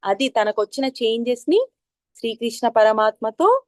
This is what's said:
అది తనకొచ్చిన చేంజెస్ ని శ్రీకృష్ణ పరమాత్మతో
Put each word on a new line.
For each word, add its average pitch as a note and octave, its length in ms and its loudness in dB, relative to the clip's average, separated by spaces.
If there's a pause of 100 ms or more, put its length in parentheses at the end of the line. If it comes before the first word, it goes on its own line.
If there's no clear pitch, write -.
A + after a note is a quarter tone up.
అది G3 260 0
తనకొచ్చిన G#3+ 580 -2
చేంజెస్ A#3 640 -4
ని F4+ 100 4 (560)
శ్రీకృష్ణ A#3 520 -6
పరమాత్మతో A3 840 2 (180)